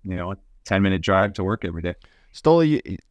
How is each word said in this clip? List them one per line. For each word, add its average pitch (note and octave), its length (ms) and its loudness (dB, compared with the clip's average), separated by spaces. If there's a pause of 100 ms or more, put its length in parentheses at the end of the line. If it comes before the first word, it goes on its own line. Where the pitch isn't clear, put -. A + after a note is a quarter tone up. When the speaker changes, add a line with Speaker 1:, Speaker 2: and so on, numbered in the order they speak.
Speaker 1:
you F#2 120 -8
know, F2+ 160 -8
a G2 60 -10 (280)
ten-minute G2 380 2
drive G2+ 300 2
to G2+ 100 -6
work G2 200 -4
every E2+ 200 -8
day. F2 100 -6 (400)
Speaker 2:
Stoli, D#3+ 500 2
y-, - 140 -10 (140)